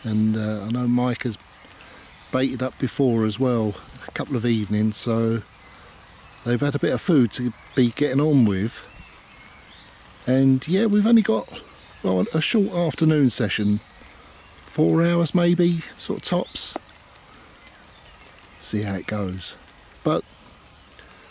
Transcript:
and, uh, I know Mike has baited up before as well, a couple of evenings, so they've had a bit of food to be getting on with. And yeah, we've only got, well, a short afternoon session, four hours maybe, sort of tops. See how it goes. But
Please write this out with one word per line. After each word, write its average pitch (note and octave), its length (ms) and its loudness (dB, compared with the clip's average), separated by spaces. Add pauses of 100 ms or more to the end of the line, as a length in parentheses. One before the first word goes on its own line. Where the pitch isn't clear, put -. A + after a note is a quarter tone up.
and, A2 320 0
uh, G#2+ 320 -4
I A2+ 40 -6
know B2 160 -2
Mike B2 360 0
has A2 140 -4 (920)
baited C3 300 -2
up B2+ 180 -6
before A#2 460 0
as G#2 140 -2
well, A#2 360 0 (300)
a - 60 -14
couple C#3 240 -6
of A2+ 100 -2
evenings, G#2+ 520 0
so A2+ 440 -2 (1040)
they've A#2+ 160 0
had C#3+ 140 0
a - 40 -2
bit - 140 0
of A#2+ 80 -2
food C3+ 320 4
to B2 200 -4 (220)
be A#2+ 160 4
getting C#3 300 0
on C#3+ 240 4
with. G2+ 420 -2 (1400)
And C3 420 2
yeah, F#3+ 180 2
we've G#3 220 2
only A3+ 140 6
got, - 260 -2 (560)
well, F#3 300 2
a D#3+ 80 0
short G3+ 320 0
afternoon D#3 560 2
session, G#2 500 0 (880)
four E3 400 2
hours E3+ 300 0
maybe, F3 460 2 (160)
sort - 220 -8
of - 40 -16
tops. - 520 -6 (1800)
See - 220 -6
how G2+ 140 -4
it F2 120 -8
goes. F#2+ 480 -8 (480)
But D#3 200 0 (1080)